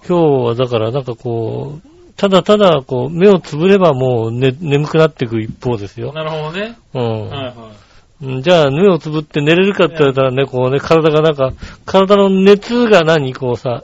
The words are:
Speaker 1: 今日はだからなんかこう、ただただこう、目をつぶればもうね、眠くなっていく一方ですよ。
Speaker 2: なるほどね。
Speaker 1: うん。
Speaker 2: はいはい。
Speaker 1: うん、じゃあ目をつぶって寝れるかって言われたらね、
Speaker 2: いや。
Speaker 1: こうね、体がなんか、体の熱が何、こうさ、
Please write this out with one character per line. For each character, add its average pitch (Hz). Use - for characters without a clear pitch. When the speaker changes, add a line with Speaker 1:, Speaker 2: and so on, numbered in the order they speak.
Speaker 1:
今 180
日 143
は 117
だ 123
か 120
ら 110
な 143
ん 131
か 123
こ 120
う、 277
た 202
だ 185
た 208
だ 175
こ 127
う、 151
目 170
を 190
つ -
ぶ 160
れ 196
ば 175
も 123
う 113
ね、 127
眠 147
く 160
な 160
っ -
て -
い 117
く 110
一 110
方 123
で 101
す 117
よ。 135
Speaker 2:
な 156
る 156
ほ 156
ど -
ね。 214
Speaker 1:
う 135
ん。 110
Speaker 2:
は 139
い -
は 123
い。 -
Speaker 1:
う 131
ん、 131
じ 175
ゃ 160
あ -
目 170
を 165
つ 160
ぶ 156
っ -
て 151
寝 151
れ 190
る 202
か 185
っ -
て -
言 151
わ 139
れ -
た 135
ら 131
ね、 127
Speaker 2:
い -
や。 139
Speaker 1:
こ 127
う -
ね、 139
体 160
が 151
な 160
ん 151
か、 131
体 190
の 196
熱 202
が 202
何、 156
こ 127
う 120
さ、 120